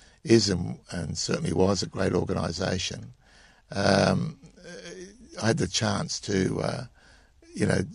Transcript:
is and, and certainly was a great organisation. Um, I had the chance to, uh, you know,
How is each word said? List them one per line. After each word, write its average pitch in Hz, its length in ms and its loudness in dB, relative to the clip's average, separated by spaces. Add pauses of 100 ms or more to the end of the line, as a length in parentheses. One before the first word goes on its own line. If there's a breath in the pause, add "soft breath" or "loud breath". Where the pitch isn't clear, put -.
(240 soft breath)
is 107 260 6
and, 92 280 -2 (140)
and 90 260 -6
certainly - 340 -2
was 95 300 4
a 85 60 -4
great 98 260 -2
organisation. 92 1000 -2 (580 soft breath)
Um, 98 640 2 (1040)
I 107 60 2
had 117 100 4
the 92 100 2
chance 101 540 -2
to, 95 400 0
uh, - 220 -4 (720 soft breath)
you - 100 0
know, - 140 4 (160)